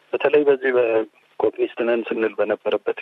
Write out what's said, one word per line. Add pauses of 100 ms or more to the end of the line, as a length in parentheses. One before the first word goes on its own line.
(140)
በተለይ
በዚህ
በኮሚኒስት
ነን
ስንል
በነበረበት